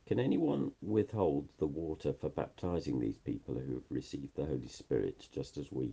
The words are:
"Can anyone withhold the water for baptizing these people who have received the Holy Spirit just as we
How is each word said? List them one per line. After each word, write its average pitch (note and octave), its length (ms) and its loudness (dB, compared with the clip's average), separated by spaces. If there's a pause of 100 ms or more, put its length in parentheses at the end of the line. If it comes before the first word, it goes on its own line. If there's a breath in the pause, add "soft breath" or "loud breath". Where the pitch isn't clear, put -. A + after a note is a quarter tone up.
"Can G#2+ 120 2
anyone C#3 640 2
withhold G2+ 680 2 (120)
the D#2 80 2
water D2+ 480 -2
for D2+ 160 -2
baptizing D#2+ 680 0
these A1 200 0
people A#1+ 400 -4
who C2 160 -4
have B1 160 -8
received C#2 440 -6
the D2+ 120 -2
Holy C2 200 -2
Spirit - 640 -2
just - 280 -6
as C#2 120 -6
we B1+ 220 -2